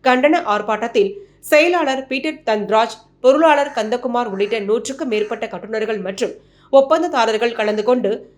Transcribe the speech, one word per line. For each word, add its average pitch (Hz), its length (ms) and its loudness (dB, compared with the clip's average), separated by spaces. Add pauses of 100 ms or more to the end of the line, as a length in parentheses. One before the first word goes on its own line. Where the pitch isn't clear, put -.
கண்டன 262 320 4 (180)
ஆர்ப்பாட்டத்தில் 214 560 0 (400)
செயலாளர் 302 600 2
பீட்டர் 277 280 -4 (120)
தன்ராஜ், 214 460 0 (260)
பொருளாளர் 285 560 4
கந்தகுமார் 240 560 -4
உள்ளிட்ட 208 260 -2
நூற்றுக்கும் 233 540 -4
மேற்பட்ட 208 340 -4
கட்டுநர்கள் 214 600 -6
மற்றும் 196 260 -6 (400)
ஒப்பந்ததாரர்கள் 269 880 2
கலந்து 214 300 -2
கொண்டு 220 220 0 (260)